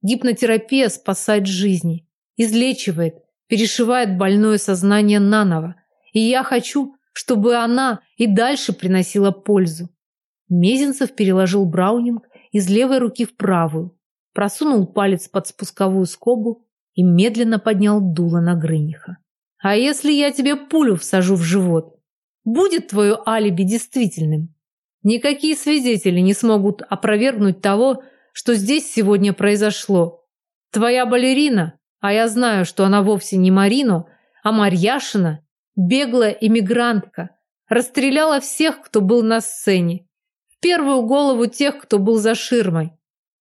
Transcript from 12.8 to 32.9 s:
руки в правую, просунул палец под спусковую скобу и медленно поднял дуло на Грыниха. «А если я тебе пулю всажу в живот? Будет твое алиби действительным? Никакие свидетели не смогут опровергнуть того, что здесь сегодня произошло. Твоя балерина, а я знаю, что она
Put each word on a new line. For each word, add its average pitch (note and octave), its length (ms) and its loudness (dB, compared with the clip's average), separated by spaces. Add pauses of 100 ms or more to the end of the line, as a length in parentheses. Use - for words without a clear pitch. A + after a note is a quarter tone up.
руки A#3+ 260 -2
в - 120 -10
правую, E3 600 -2 (360)
просунул G#3 540 -2
палец G3 420 -2
под F#3+ 200 -6
спусковую F#3+ 580 -2
скобу A#3 600 -4 (280)
и F3+ 80 0
медленно G#3+ 560 2
поднял G#3 420 0
дуло E3+ 400 0
на F3 140 0
Грыниха. D#3+ 640 -4 (440)
«А G3+ 140 0
если C#4+ 340 0
я C#4+ 220 0
тебе C#4+ 240 0
пулю C#4 400 0
всажу F#3 380 0
в E3+ 80 0
живот? E3+ 540 0 (480)
Будет E4+ 440 0
твое G3+ 380 0
алиби G#3 380 0
действительным? E3 920 -2 (480)
Никакие C#4+ 520 0
свидетели B3 680 0
не F#3 120 4
смогут G#3 560 0
опровергнуть G#3 720 0
того, A#3+ 420 0 (300)
что - 220 -2
здесь A3+ 360 -2
сегодня G3+ 420 2
произошло. G3+ 920 -2 (480)
Твоя A#3+ 340 0
балерина, B3 720 0 (220)
а G3+ 120 -2
я A3+ 160 2
знаю, G#3+ 360 0
что F#3+ 200 -2
она G3 180 4